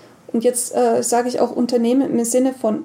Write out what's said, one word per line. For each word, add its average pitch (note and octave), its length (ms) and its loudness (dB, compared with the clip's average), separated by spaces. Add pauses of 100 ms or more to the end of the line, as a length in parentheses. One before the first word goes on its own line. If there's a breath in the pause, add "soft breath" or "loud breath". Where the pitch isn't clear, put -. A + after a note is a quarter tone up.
(260 loud breath)
Und - 180 -2
jetzt, - 320 -2
äh, A#3+ 260 2
sage A#3+ 260 0
ich B3 120 -2
auch A#3 120 0
Unternehmen B3 640 0
im A#3 80 2
Sinne B3+ 260 2
von G#3+ 320 -4